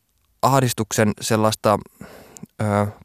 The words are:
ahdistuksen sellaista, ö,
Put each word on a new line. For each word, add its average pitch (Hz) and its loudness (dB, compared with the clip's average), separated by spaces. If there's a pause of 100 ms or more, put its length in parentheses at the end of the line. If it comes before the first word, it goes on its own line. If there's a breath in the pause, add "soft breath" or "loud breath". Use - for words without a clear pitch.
(420)
ahdistuksen 117 0
sellaista, 107 0 (840 loud breath)
ö, 104 0 (180)